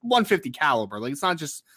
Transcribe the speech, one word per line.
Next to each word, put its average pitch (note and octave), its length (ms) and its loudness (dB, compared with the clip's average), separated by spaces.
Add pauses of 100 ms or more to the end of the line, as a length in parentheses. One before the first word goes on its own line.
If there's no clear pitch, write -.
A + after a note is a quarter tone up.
one A#3+ 240 4
fifty - 240 0
caliber. A2 500 0
Like, B2 140 -6
it's C#3+ 80 -8
not F3+ 160 0
just D#3 260 -10 (120)